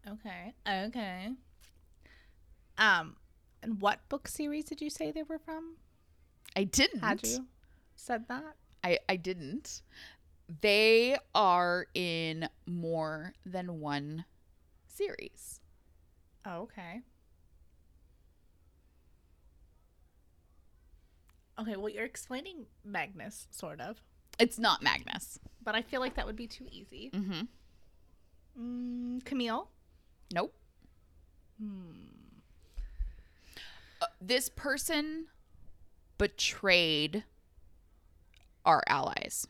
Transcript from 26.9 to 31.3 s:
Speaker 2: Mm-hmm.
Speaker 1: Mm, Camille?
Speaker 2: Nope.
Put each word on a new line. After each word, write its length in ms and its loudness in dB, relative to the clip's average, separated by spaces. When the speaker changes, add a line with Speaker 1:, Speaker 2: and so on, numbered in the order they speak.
Speaker 2:
Mm-hmm. 300 -2
Speaker 1:
Mm, 80 -10
Camille? 420 -2
Speaker 2:
Nope. 220 0